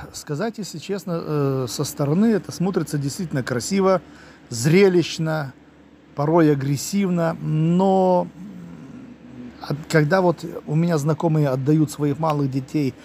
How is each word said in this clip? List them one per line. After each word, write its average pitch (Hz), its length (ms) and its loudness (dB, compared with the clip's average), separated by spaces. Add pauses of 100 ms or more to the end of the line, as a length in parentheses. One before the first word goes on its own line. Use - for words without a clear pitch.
(120)
сказать, 190 460 -8
если 175 200 -12
честно, 180 420 -6
э, 139 480 0
со - 160 -4
стороны 151 420 0
это 202 260 0
смотрится 175 440 -2
действительно 143 460 -4
красиво, 185 580 2 (500)
зрелищно, 160 1000 2 (600)
порой 156 380 4
агрессивно, 165 920 0
но 180 840 2 (1300)
от-, - 160 -6 (120)
когда 160 320 2
вот 175 240 0 (220)
у 151 100 -2
меня 170 200 2
знакомые 151 520 0
отдают 143 420 2
своих 143 300 -4
малых 147 320 0
детей 135 420 -4 (100)